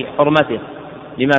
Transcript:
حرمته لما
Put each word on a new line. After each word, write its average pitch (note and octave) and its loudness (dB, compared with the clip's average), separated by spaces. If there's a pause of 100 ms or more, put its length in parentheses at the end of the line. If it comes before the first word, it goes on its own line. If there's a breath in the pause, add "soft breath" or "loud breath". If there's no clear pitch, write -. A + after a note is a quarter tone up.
(180)
حرمته D3 2 (600)
لما C3+ 4